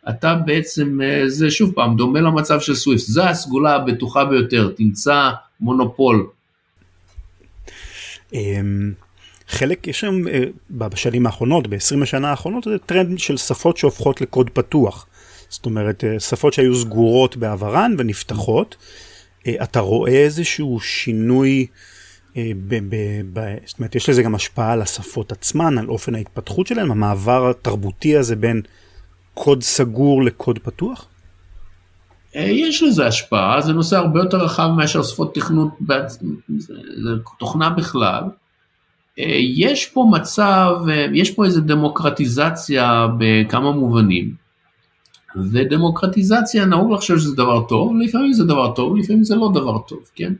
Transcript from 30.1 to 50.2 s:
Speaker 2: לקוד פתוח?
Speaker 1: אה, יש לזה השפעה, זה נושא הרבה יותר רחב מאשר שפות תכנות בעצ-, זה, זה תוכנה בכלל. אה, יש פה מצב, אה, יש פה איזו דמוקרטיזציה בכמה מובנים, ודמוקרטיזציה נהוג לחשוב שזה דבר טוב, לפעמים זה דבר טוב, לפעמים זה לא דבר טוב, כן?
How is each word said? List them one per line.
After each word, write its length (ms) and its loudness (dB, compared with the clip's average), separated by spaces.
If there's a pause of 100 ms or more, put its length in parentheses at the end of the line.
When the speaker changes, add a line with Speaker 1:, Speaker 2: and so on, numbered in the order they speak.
Speaker 2:
לקוד 360 -2
פתוח? 480 -8 (1300)
Speaker 1:
אה, 60 -6
יש 420 0
לזה 240 4
השפעה, 540 0
זה 120 0
נושא 240 2
הרבה 220 2
יותר 180 2
רחב 400 0
מאשר 260 0
שפות 320 -4
תכנות 340 0 (100)
בעצ-, 440 -4 (340)
זה, 160 -10 (300)
זה 60 -4 (300)
תוכנה 300 -2
בכלל. 540 -2 (960)
אה, 200 -2
יש 460 0
פה 260 2
מצב, 600 2 (180)
אה, 240 0
יש 180 2
פה 140 0
איזו 160 4
דמוקרטיזציה 1500 0 (100)
בכמה 540 2
מובנים, 600 2 (1160)
ודמוקרטיזציה 1120 0
נהוג 260 4
לחשוב 260 0
שזה 180 0
דבר 340 2
טוב, 300 2
לפעמים 340 2
זה 100 4
דבר 280 2
טוב, 260 0
לפעמים 260 2
זה 120 2
לא 180 2
דבר 240 0 (100)
טוב, 120 -14 (160)
כן? 240 -6